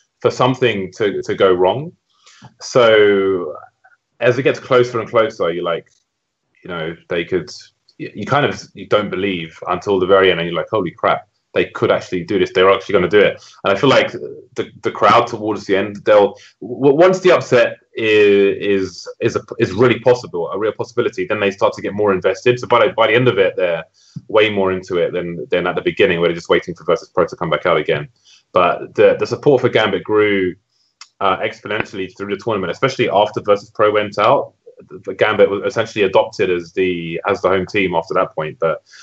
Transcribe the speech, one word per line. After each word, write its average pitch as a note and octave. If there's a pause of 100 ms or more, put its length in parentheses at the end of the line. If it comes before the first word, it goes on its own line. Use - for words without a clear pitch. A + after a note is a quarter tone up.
(200)
for A2+
something A#2
to, F#2
to G#2
go F#2+
wrong. G2+ (680)
So G2+ (640)
as A#2+
it C3+
gets C3+
closer B2
and G#2+
closer, G#2+
you're F2
like, E2+ (720)
you F2
know, E2 (120)
they F2
could, E2+ (480)
you, -
you G#2
kind C3+
of, - (120)
you G2
don't G#2
believe F2+
until F2+
the F2+
very F#2+
end, E2+
and E2+
you're E2+
like, D#2+
"Holy F#2+
crap, - (260)
they F#2
could -
actually F2+
do G2
this. F2
They're F#2
actually F#2+
gonna F#2
do G#2
it." - (200)
And F#2+
I G2
feel C3+
like A2+
the, - (120)
the A2
crowd A2+
towards G#2+
the G2
end, G2+
they'll, G#2 (240)
w-, B2
once F#3
the F3+
upset B2 (160)
is, G2+
is, F#2+ (120)
is, A2
a, - (180)
is A#2
really A2+
possible, F2
a -
real G#2+
possibility, -
then G#2+
they G2+
start G#2
to G2+
get F#2+
more G#2
invested. G2+
So A#2
by A2+
the, F#2+
by A2
the A2
end B2
of G#2
it, F#2
they're F2 (440)
way G#2+
more G2
into F#2
it E2
than, E2+
than F2
at F2
the F2
beginning, F2
where E2+
they're E2+
just E2+
waiting F2
for E2
Virtus E2
Pro E2+
to F#2
come E2+
back D2
out E2+
again. D2+ (440)
But -
the, G2+
the G#2
support B2
for B2
Gambit G#2
grew, G2+ (680)
uh, F#2+
exponentially G#2
through G2+
the G2
tournament, G2
especially B2+
after A#2
Virtus G2+
Pro G#2+
went G#2
out. A#2 (340)
The, F#2
the F#2+
Gambit G2+
was G2
essentially G#2+
adopted G2
as F2
the, E2+
as G2
the F#2+
home F#2
team F#2
after E2
that F2+
point. D#2
But, D#2+ (180)